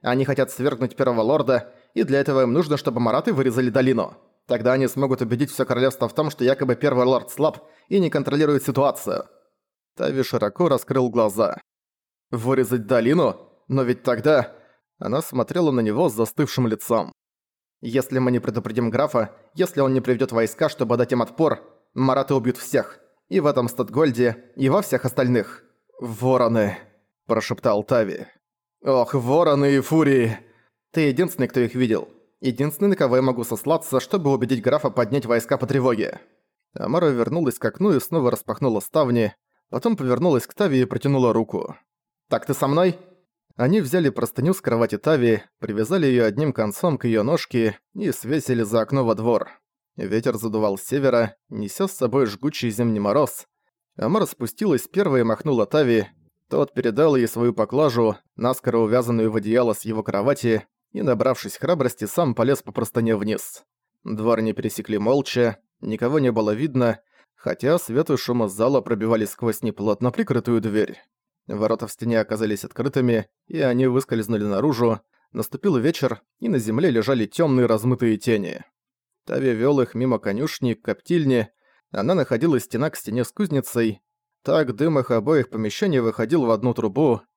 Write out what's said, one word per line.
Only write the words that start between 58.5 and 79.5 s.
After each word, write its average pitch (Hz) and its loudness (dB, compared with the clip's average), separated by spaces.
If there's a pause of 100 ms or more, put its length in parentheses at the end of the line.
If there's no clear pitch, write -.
увязанную 113 2
в 110 -4
одеяло 113 0
с - -6
его 110 -4
кровати, 110 0 (260)
и, - -6
набравшись 120 0
храбрости, 139 -2
сам 123 -2
полез 131 0
по - -16
простыне 113 -2
вниз. - -6 (400)
Двор 110 0
они 110 -2
пересекли 107 -4
молча, 120 0 (220)
никого 120 -2
не 131 2
было 107 0
видно, 123 0 (340)
хотя - -2
свет 131 -2
и 139 2
шум 120 -2
из 95 -4
зала 117 2
пробивались 110 0
сквозь - -4
неплотно 110 -2
прикрытую 120 2
дверь. 104 0 (440)
Ворота 110 -2
в 107 -14
стене 113 0
оказались 107 -2
открытыми, 120 0 (220)
и 160 -8
они 131 2
выскользнули 113 0
наружу. 113 0 (320)
Наступил 135 -2
вечер, 123 -2 (160)
и 233 -6
на 170 0
земле 117 0
лежали 113 0
темные 131 2
размытые 113 2
тени. 104 -2 (600)
Тави 131 0